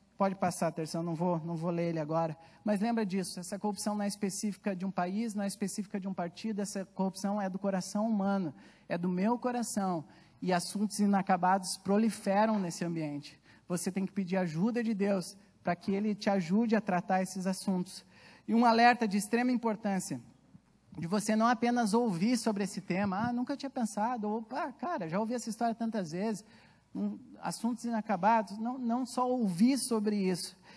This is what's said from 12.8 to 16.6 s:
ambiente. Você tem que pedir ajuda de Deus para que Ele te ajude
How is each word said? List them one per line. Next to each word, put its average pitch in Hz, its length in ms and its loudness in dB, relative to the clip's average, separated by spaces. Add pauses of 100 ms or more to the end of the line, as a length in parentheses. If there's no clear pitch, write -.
ambiente. 156 560 -4 (280)
Você 180 240 -2
tem 190 140 -2
que 185 60 -4
pedir 190 260 -2
ajuda 185 460 0
de 220 120 0
Deus 196 420 0 (260)
para 175 120 0
que - 160 -4
Ele 208 240 0
te - 140 -2
ajude 202 460 4